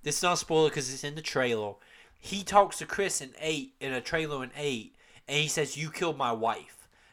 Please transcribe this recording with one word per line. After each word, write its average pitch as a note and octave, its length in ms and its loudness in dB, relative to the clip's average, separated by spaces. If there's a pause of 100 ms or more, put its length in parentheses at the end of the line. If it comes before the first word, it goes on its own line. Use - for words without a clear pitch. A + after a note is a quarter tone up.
this A3 160 -2
is - 40 -4
not F3+ 120 4
a - 20 0
spoiler D#3 340 4
'cause C3 220 -4
it's C3 100 -10
in D3 140 -6
the D#3 60 -10
trailer. A2+ 520 0 (440)
He G3 260 -8
talks G3 340 6
to D#3 80 -8
Chris - 340 -2
in C3 200 -12
eight, D3+ 400 -2
in C3+ 120 -4
a B2+ 80 -2
trailer D3 420 -2
in B2+ 140 -8
eight, C#3 400 -4 (320)
and C#3 80 0
he D3+ 120 2
says, D3 280 -2
"You D#3 140 -6
killed E3 260 -2
my B2 160 2
wife." A2 560 -4 (240)